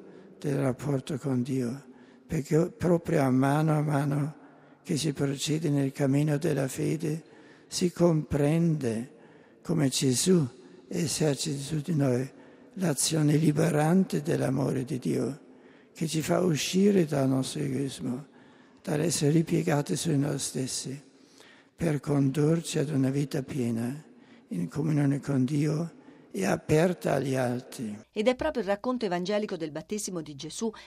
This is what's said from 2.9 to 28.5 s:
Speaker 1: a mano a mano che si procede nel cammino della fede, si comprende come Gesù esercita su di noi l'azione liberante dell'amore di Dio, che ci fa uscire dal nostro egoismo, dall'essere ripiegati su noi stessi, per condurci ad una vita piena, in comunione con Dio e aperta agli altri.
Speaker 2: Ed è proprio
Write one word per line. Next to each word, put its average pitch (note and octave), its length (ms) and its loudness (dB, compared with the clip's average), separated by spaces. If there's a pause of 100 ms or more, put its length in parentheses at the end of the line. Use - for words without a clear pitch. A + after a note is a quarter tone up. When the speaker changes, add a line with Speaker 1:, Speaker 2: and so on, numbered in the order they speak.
Speaker 1:
a C3 80 4
mano D3 480 4
a - 20 2
mano D3 640 -2 (420)
che D#3+ 140 -2
si D3 160 -2
procede D3 560 -2
nel C#3 220 0
cammino C#3+ 440 2
della C#3+ 320 -2
fede, D3+ 540 -4 (460)
si F3+ 220 -2
comprende D3+ 1200 2 (500)
come D#3 260 0
Gesù C#3+ 580 4 (420)
esercita D3+ 720 -2
su D3 220 -4
di E3 140 -4
noi C3+ 360 2 (440)
l'azione D#3 600 2
liberante D#3+ 840 2
dell'amore C3+ 640 0
di B2+ 140 -6
Dio, B2+ 420 -4 (540)
che E3 120 -4
ci D#3 140 -2
fa E3+ 200 2
uscire F#3 680 4
dal C#3+ 200 2
nostro C3 360 0
egoismo, C3+ 640 -4 (560)
dall'essere D3+ 480 0
ripiegati D#3+ 680 2
su D#3+ 220 0
noi C#3+ 200 0
stessi, C3+ 640 -6 (720)
per D3+ 260 -2
condurci D3 800 2
ad D3 120 -2
una C3+ 180 2
vita C#3+ 340 -2
piena, A#2+ 600 -4 (440)
in F3 200 -4
comunione C#3+ 500 0
con C3 280 0
Dio D3+ 560 -2 (340)
e F#3+ 80 -2
aperta E3+ 720 2
agli C#3 220 -2
altri. B2 600 -4 (140)
Speaker 2:
Ed G#3 160 -2
è B3+ 80 2
proprio C#4 300 -4